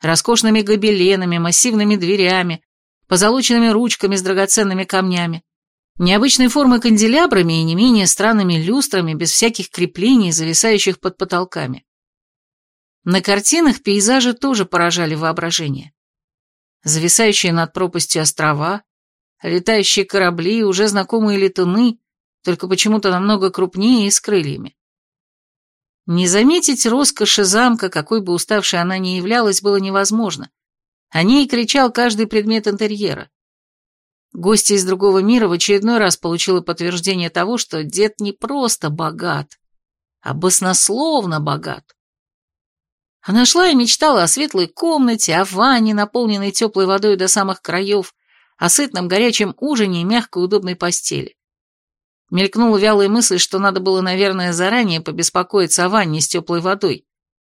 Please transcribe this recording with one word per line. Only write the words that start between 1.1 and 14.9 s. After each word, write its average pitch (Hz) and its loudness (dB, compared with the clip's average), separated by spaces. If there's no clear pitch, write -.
массивными 208 2
дверями, 180 0
позолоченными 233 2
ручками 214 0
с 190 -2
драгоценными 190 0
камнями, 180 -2
необычной 214 2
формы 247 4
канделябрами 220 2
и 160 0
не 165 -2
менее 214 4
странными 202 2
люстрами 180 -2
без 156 -4
всяких 226 -2
креплений, 185 2
зависающих 175 0
под 180 -6
потолками. 175 -6
На 180 2
картинах - 2
пейзажи 233 2
тоже 240 -2
поражали 170 -2